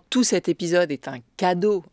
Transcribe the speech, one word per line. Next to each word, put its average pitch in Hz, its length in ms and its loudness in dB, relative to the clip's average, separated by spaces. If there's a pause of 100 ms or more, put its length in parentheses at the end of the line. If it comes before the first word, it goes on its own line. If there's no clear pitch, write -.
tout 254 140 2
cet 185 260 0
épisode 170 420 0
est - 160 -8
un 131 120 -10 (180)
cadeau, 185 560 0